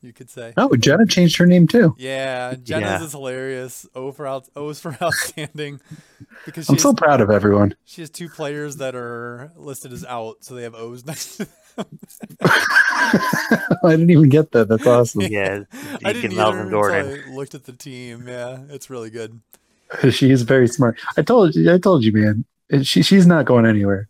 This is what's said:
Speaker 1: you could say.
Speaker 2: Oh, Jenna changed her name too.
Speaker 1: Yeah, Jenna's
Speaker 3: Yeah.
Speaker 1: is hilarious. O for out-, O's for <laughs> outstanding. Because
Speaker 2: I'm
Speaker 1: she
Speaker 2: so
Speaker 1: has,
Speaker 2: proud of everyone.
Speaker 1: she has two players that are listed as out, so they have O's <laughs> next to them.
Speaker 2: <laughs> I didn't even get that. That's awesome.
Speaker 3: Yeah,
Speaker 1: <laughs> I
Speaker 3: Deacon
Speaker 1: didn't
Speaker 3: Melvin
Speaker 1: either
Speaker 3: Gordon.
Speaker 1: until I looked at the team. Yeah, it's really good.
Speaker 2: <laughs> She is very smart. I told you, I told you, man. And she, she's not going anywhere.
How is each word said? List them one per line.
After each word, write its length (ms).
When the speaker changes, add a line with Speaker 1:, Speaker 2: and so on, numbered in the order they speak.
Speaker 1:
you 120
could 160
say. 280
Speaker 2:
Oh, 180
Jenna 320
changed 300
her 80
name 220
too. 300
Speaker 1:
Yeah, 640
Jenna's 400
Speaker 3:
Yeah. 40
Speaker 1:
is 80
hilarious. 840
O 160
for 160
out-, 280
O's 240
for 180
<laughs> 40
outstanding. 800
Because 240
Speaker 2:
I'm 60
Speaker 1:
she 40
Speaker 2:
so 100
Speaker 1:
has, 60
Speaker 2:
proud 260
of 100
everyone. 440
Speaker 1:
she 160
has 80
two 200
players 480
that 180
are 600
listed 380
as 120
out, 360
so 140
they 80
have 120
O's 300
<laughs> 20
next 300
to 80
them. 540
Speaker 2:
<laughs> 0
I 1500
didn't 180
even 200
get 220
that. 160
That's 200
awesome. 340
Speaker 3:
Yeah, 460
Speaker 1:
<laughs> 60
I 100
Speaker 3:
Deacon 80
Speaker 1:
didn't 60
Speaker 3:
Melvin 240
Speaker 1:
either 100
Speaker 3:
Gordon. 360
Speaker 1:
until 240
I 40
looked 200
at 100
the 80
team. 540
Yeah, 320
it's 200
really 200
good. 360
Speaker 2:
<laughs> 40
She 180
is 140
very 240
smart. 320
I 60
told 320
you, 180
I 60
told 240
you, 80
man. 340
And 160
she, 160
she's 240
not 200
going 200
anywhere. 440